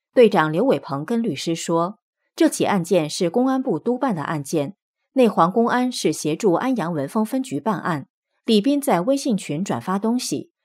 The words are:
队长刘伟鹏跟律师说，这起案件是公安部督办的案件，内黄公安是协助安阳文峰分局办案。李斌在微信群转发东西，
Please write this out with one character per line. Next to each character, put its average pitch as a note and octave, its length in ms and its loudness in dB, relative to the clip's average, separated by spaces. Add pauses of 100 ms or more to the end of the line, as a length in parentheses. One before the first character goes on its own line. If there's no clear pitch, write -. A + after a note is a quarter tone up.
(120)
队 A#3+ 160 8
长 D#3 240 2
刘 F3 120 0
伟 G#3+ 140 2
鹏 D3 280 -8
跟 A#3 160 -2
律 G3 120 -2
师 E3 200 -4
说， E3+ 440 -2 (380)
这 E4 100 4
起 A3 200 0
案 E3+ 180 0
件 D#3+ 240 2
是 E3+ 220 -2
公 A#3+ 160 0
安 C4+ 160 0
部 G3+ 160 -2
督 A#3+ 180 -2
办 C4 180 -2
的 D#3+ 100 -6
案 D3+ 200 -4
件， C#3+ 320 -4 (380)
内 B3+ 120 6
黄 F#3 240 4
公 A#3 180 2
安 B3 220 0
是 F3+ 220 -2
协 D3+ 240 -4
助 F#3+ 160 2
安 B3 240 0
阳 F3 160 -4
文 C#3+ 160 -4
峰 A3 160 -2
分 C4 180 -4
局 D3 160 -6
办 F#3 220 -2
案。 D3+ 280 -4 (360)
李 G#3+ 160 4
斌 C#4 180 2
在 A#3 220 0
微 C4 160 0
信 C#4 180 -2
群 E3 300 -4
转 C3 160 -6
发 F#3 180 -4
东 A3+ 200 -2
西， - 320 -8 (140)